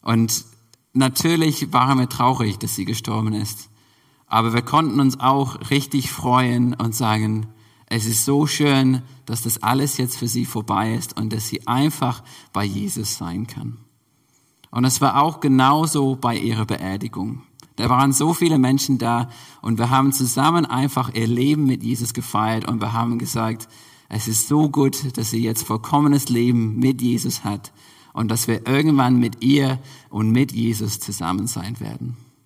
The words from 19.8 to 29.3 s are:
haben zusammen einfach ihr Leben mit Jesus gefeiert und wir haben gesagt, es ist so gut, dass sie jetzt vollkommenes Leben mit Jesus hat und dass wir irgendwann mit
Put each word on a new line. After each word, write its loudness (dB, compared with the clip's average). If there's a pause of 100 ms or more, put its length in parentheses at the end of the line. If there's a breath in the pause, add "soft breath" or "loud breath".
haben 4
zusammen 2
einfach -2
ihr -2
Leben 2
mit 2
Jesus -4
gefeiert -2
und -2
wir -4
haben 0
gesagt, -4 (420 loud breath)
es -4
ist -2
so 4
gut, 0
dass -4
sie 0
jetzt -2
vollkommenes 2
Leben 2
mit 0
Jesus -2
hat -6 (420 soft breath)
und -2
dass -2
wir -2
irgendwann 4
mit -2